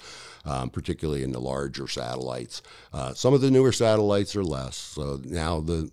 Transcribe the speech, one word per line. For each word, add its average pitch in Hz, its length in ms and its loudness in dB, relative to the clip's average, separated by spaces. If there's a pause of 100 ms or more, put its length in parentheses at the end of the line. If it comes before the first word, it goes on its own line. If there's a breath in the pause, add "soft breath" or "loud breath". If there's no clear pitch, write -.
(440 loud breath)
um, 65 260 -4
particularly 73 540 -4
in 65 80 -4
the 62 80 -4
larger 67 480 -6
satellites. 64 720 -8 (300 loud breath)
Uh, 65 220 -6
some 127 200 4
of 135 60 6
the 135 100 4
newer 131 220 8
satellites 107 640 4
are 98 80 0
less. 67 320 -4
So 71 480 -6
now 80 360 -2
the, 80 320 -2